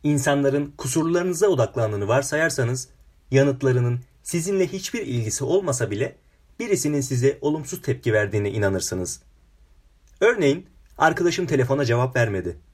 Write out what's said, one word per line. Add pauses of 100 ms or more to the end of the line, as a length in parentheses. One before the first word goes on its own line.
İnsanların
kusurlarınıza
odaklandığını
varsayarsanız (420)
yanıtlarının (240)
sizinle
hiçbir
ilgisi
olmasa
bile (440)
birisinin
size
olumsuz
tepki
verdiğine
inanırsınız. (1000)
Örneğin, (300)
"Arkadaşım
telefona
cevap
vermedi. (160)